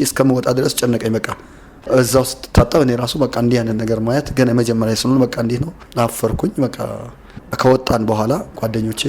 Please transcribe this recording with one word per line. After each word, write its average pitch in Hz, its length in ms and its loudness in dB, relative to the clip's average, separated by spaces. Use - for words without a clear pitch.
እስከመወጣ 127 500 2
ድረስ 131 220 0
ጨነቀኝ። 117 400 0
በቃ 110 140 -4
እዛው 127 320 4
ስትታጠብ - 580 2
እኔ 127 140 2
ራሱ - 220 -2
በቃ 131 200 0
እንዲህ 120 200 2
አይነት 113 180 -2
ነገር 110 240 -2
ማየት 127 340 -2
ገና 127 200 4
መጀመሪያ 113 400 0
ስለሆነ 127 260 0
በቃ 120 200 0
እንዴት 117 200 -2
ነው 165 120 -6
አፈርኩኝ። - 560 -2
በቃ 131 200 -2
ከወጣን 127 520 2
በኋላ 110 280 0
ጓደኞቼ 110 540 -4